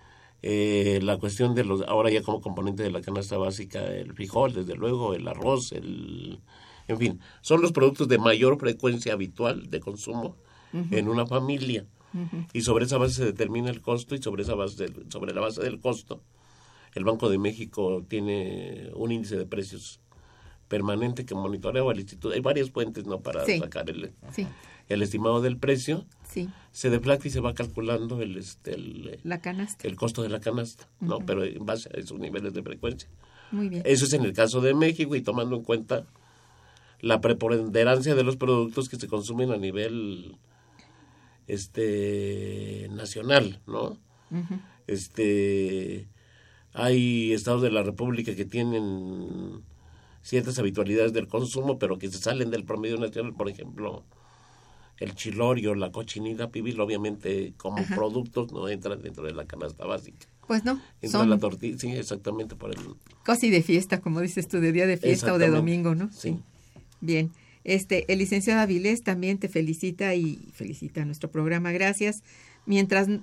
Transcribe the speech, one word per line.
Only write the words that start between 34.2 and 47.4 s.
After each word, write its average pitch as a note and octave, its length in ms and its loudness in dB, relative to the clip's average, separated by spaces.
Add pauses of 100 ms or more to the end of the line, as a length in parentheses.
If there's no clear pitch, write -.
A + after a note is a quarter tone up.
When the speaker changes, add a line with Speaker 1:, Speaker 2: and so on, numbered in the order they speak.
Speaker 1:
el G2 100 2
caso A2+ 280 4
de C3 140 6
México, D#3 420 4
y B2 60 -2
tomando B2 340 0
en A#2 80 -6
cuenta A2+ 420 0 (960)
la A2+ 200 4
preponderancia A#2 920 4
de C3 80 6
los B2+ 140 2
productos B2+ 520 2
que - 80 -12
se A2+ 120 -8
consumen A#2 420 0
a A2+ 60 0
nivel, G2 800 -4 (1160)
este, G2+ 1400 -2
nacional, G#2+ 760 2
¿no? A2 320 -6 (320)
Speaker 2:
Ujú. F3 300 -4 (260)
Speaker 1:
Este, G2 1200 0 (680)
hay A#2+ 600 4
estados A#2 300 2